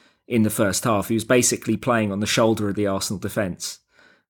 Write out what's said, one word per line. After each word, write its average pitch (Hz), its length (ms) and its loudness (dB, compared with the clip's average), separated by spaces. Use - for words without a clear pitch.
in 117 160 2
the 104 60 2
first 98 340 0
half. 107 240 0
He 113 60 0
was 110 100 -2
basically 123 520 2
playing 110 360 0
on 98 80 -6
the 107 60 -4
shoulder 107 420 2
of 98 80 -4
the 104 100 0
Arsenal 98 320 -4
defence 95 640 -6